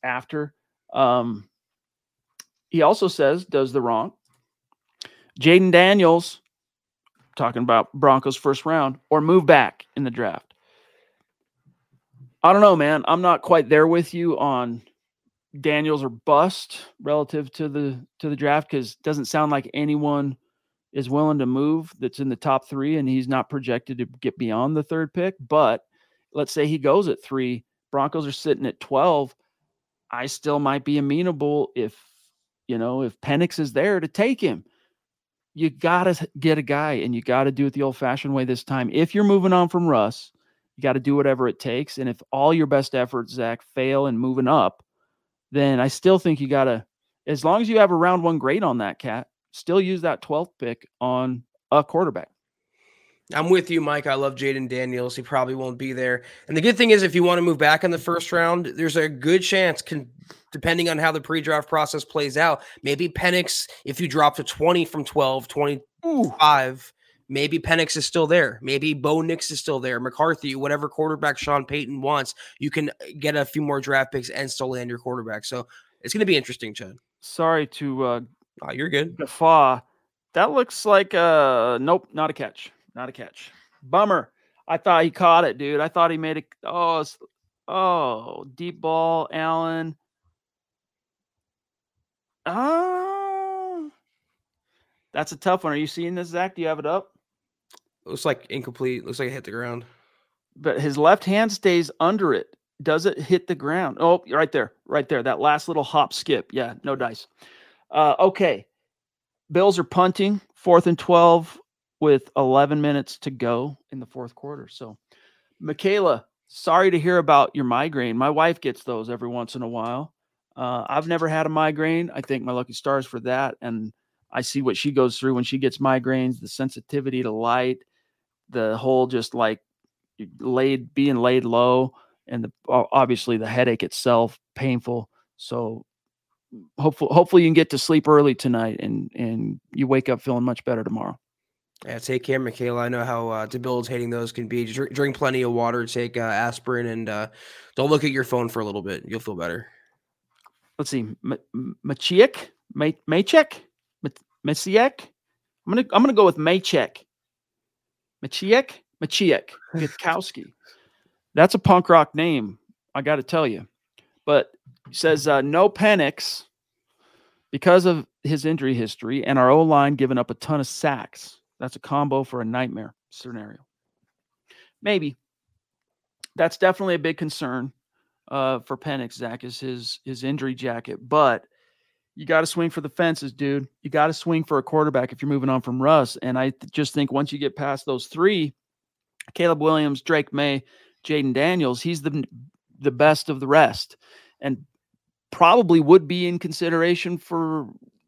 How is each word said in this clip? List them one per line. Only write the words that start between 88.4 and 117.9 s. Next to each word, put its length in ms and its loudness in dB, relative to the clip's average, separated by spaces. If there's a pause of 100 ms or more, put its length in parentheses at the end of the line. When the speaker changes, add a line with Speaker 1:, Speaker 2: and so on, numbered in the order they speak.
Speaker 1:
deep 280 -12
ball, 500 0
Allen. 640 -4 (2500)
Ah. 1400 -4 (1300)
That's 180 -6
a 60 -14
tough 260 0
one. 80 -2
Are 60 -2
you 100 -4
seeing 280 -8
this, 120 -8
Zach? 260 -6
Do 80 -10
you 60 -2
have 120 -4
it 60 -8
up? 260 -4 (920)
Speaker 2:
Looks 200 -8
like 240 -4
incomplete. 560 -8
Looks 140 -10
like 100 -6
it 40 -10
hit 120 -14
the 60 -16
ground. 340 -10 (720)
Speaker 1:
But 240 -2
his 160 -2
left 260 4
hand 280 0
stays 400 0 (100)
under 320 0
it. 220 -6 (280)
Does 220 0
it 120 0
hit 300 0
the 80 -4
ground? 460 -6
Oh, 280 4
right 220 0
there. 220 -2 (120)
Right 220 -2
there. 160 -2
That 160 -2
last 300 0
little 140 -2
hop 280 0
skip. 400 -4
Yeah, 220 -6 (100)
no 140 -4
dice. 300 -8 (640)
Uh, 300 2
okay. 460 2 (840)
Bills 300 2
are 60 -4
punting, 560 0 (120)
fourth 340 4
and 120 2
twelve 580 6 (420)
with 360 4
eleven 460 4
minutes 380 -4
to 100 -10
go 480 -4 (140)
in 80 -14
the 80 -14
fourth 260 -16
quarter. 340 -16
So, 300 -20 (600)
Michaela, 680 0 (220)
sorry 420 2
to 100 2
hear 200 2
about 340 6
your 120 -2
migraine. 520 -2